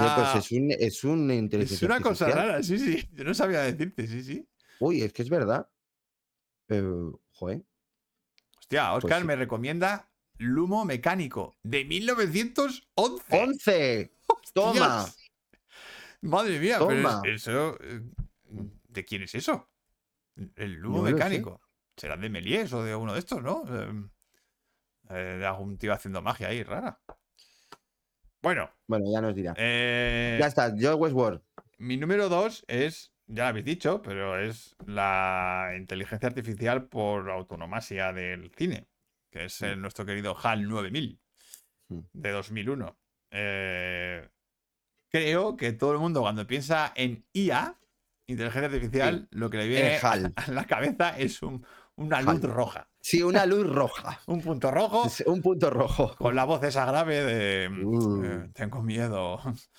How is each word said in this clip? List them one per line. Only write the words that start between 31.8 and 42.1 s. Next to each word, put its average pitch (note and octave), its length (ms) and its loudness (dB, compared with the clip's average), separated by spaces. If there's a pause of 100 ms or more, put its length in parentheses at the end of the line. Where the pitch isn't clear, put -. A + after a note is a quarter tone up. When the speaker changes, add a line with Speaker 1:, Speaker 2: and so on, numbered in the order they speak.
Speaker 2:
número F#3+ 320 0
dos F3+ 400 0
es, C3+ 440 -2 (140)
ya A2 180 -4
lo B2+ 60 2
habéis A2 160 -4
dicho, F3 360 0
pero G2 360 -4
es A2 380 -8 (100)
la F#2 920 0
inteligencia F#2+ 520 -6
artificial A#2+ 600 -4
por G#2 420 -2
autonomasia F#2 840 -6
del F2+ 440 -8
cine, E3 320 -4 (420)
que E2 160 -10
es - 80 -12
Speaker 1:
Sí. - 120 -6
Speaker 2:
el, G2 140 -4
nuestro G2 260 -8
querido G2+ 360 -4
hal A2 260 0
nueve G#2 220 -4
mil, C#3 300 -6 (680)
Speaker 1:
Sí. E2+ 140 -12 (100)